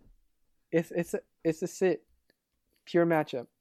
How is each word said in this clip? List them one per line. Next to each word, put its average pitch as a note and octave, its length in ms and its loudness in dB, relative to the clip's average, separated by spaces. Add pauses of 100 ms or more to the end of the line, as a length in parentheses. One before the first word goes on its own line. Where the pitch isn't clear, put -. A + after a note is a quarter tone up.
(720)
It's, E3 200 0
it's F3 220 -4
a, G3 60 -4 (240)
it's E3 180 -2
a F3+ 60 -6
sit. F3+ 360 -2 (840)
Pure E3+ 200 2
matchup. D3+ 400 0 (160)